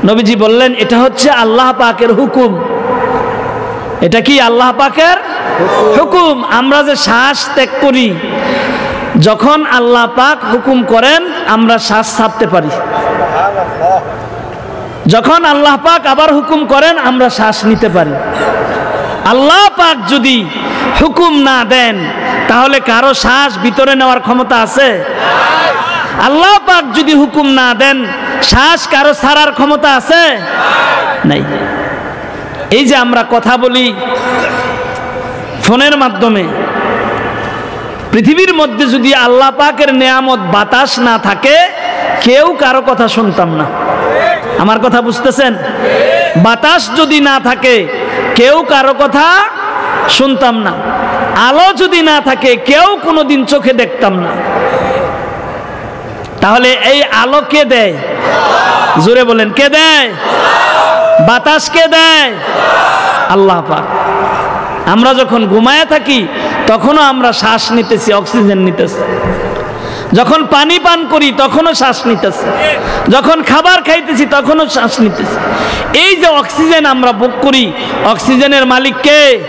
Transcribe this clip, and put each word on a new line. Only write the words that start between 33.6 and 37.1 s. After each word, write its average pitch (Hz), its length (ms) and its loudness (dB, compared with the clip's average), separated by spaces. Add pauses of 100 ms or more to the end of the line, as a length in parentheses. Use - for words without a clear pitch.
ফোনের 277 340 2
মাধ্যমে, 220 460 0 (1700)